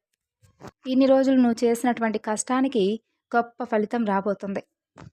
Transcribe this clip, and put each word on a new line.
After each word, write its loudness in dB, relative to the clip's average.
ఇన్ని 4
రోజులు 4
నువ్వు 2
చేసినటువంటి -2
కష్టానికి -2
గొప్ప -2
ఫలితం -2
రాబోతుంది. -4